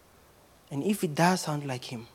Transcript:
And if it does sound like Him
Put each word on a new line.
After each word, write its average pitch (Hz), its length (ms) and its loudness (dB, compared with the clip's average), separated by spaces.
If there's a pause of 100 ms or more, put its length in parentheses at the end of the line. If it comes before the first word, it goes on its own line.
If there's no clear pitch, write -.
(720)
And 139 120 -4
if 196 200 0
it 151 120 -2
does 175 260 4
sound 147 240 -4
like 127 200 -6
Him 117 300 -10